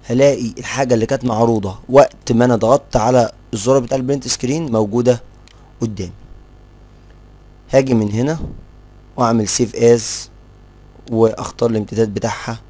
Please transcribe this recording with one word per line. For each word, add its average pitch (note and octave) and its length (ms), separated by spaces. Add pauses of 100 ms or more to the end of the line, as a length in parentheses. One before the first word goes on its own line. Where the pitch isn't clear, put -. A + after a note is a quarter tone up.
هلاقي B2 520
الحاجة B2+ 360
اللي A2+ 120
كانت C3 200
معروضة A2 500 (140)
وقت - 420
ما A#2 140
انا B2 100
ضغطت A2+ 400
على A#2+ 360 (220)
الزرار B2 260
بتاع B2 180
البرنت C3 300
سكرين C#3+ 440
موجودة A#2 500 (600)
قدامي. G2 300 (1600)
هاجي C3 220
من G#2 180
هنا C#3 280 (760)
واعمل A2+ 300
سيف - 280
از A#2 540 (840)
واختار A2+ 580
الامتداد G#2+ 440
بتاعها G#2+ 460 (100)